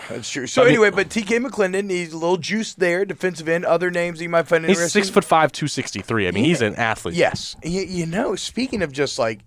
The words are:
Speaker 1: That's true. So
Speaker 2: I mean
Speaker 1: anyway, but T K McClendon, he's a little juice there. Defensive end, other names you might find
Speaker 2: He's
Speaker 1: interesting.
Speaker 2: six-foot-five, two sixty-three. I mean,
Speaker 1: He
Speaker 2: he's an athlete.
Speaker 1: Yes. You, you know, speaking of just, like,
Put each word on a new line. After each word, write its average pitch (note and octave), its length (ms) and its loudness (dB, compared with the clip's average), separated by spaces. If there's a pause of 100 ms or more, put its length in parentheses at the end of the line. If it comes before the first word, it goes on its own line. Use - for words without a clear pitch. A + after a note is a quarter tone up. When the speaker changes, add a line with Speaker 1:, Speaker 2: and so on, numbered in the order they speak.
Speaker 1:
That's A2+ 220 -10
true. C3 160 -6
So - 160 4
Speaker 2:
I A#3+ 40 8
mean B3+ 80 8
Speaker 1:
anyway, G#3+ 160 6
but F#3+ 200 0
T A3+ 120 -2
K A3+ 180 0
McClendon, G3+ 500 -2
he's F3 220 -4
a E3 60 -8
little E3+ 180 2
juice F#3 380 -4
there. F3 300 2
Defensive F3 440 -6
end, E3+ 160 0
other E3+ 260 2
names F3 320 -4
you F3 60 -6
might E3+ 180 2
find E3 180 2
Speaker 2:
He's F#3 140 4
Speaker 1:
interesting. F3 240 2
Speaker 2:
six-foot-five, E3 480 4
two - 160 -4
sixty-three. G#2+ 600 -2
I - 20 0
mean, F#2+ 140 2
Speaker 1:
He D3+ 60 4
Speaker 2:
he's D#3 120 2
an G#2+ 140 0
athlete. G#2+ 400 -2
Speaker 1:
Yes. - 480 0
You, F3+ 160 -4
you F3 260 -4
know, F3 300 -4
speaking A#3+ 440 -4
of D#3 120 -4
just, C3+ 260 -2
like, A2+ 280 0